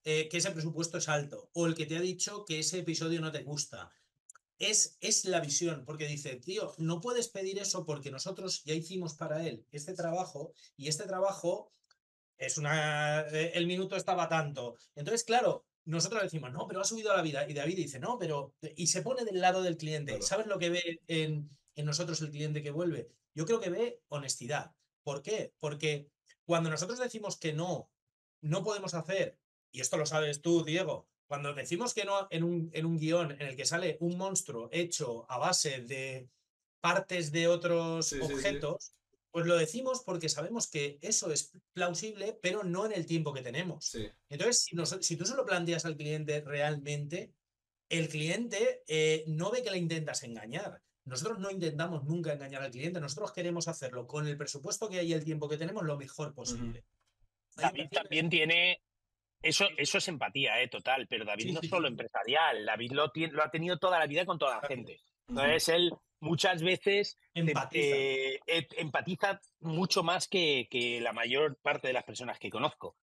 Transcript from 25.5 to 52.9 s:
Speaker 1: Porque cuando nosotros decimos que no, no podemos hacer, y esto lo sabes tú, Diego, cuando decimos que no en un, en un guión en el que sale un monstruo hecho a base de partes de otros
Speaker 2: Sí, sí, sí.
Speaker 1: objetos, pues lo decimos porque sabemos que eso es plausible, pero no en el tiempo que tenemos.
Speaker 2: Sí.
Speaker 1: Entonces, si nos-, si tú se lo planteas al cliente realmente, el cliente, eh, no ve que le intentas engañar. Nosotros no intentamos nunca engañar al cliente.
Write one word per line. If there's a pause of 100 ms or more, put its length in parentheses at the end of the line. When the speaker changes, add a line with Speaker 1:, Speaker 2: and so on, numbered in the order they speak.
Speaker 1:
Porque (360)
cuando
nosotros
decimos
que
no, (520)
no
podemos
hacer, (340)
y
esto
lo
sabes
tú,
Diego, (200)
cuando
decimos
que
no
en
un,
en
un
guión
en
el
que
sale
un
monstruo
hecho
a
base
de (520)
partes
de
otros
Speaker 2:
Sí,
sí,
sí.
Speaker 1:
objetos, (380)
pues
lo
decimos
porque
sabemos
que
eso
es (200)
plausible,
pero
no
en
el
tiempo
que
tenemos.
Speaker 2:
Sí. (200)
Speaker 1:
Entonces,
si
nos-,
si
tú
se
lo
planteas
al
cliente
realmente, (560)
el
cliente,
eh,
no
ve
que
le
intentas
engañar. (220)
Nosotros
no
intentamos
nunca
engañar
al
cliente.